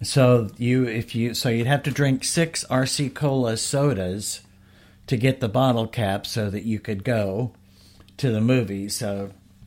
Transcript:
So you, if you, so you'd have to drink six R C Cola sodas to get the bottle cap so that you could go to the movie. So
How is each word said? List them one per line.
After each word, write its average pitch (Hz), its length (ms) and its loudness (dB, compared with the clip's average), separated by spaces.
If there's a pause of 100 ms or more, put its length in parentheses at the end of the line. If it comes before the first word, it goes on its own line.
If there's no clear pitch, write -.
So 123 540 4
you, 123 280 2
if 113 300 -4
you, 117 180 0
so 123 160 -2
you'd 117 180 0
have 143 160 2
to 143 80 -2
drink 135 320 2
six - 420 -2
R 131 200 0
C 135 240 -2
Cola 131 480 0
sodas 107 840 -2 (640)
to 135 100 2
get 131 220 2
the 120 100 -2
bottle 120 380 2
cap 101 400 -2
so 107 220 -4
that 98 140 -6
you 110 160 -2
could 101 240 -6
go 110 500 0 (640)
to 131 140 0
the 107 100 2
movie. 104 480 0
So 98 420 -6 (360)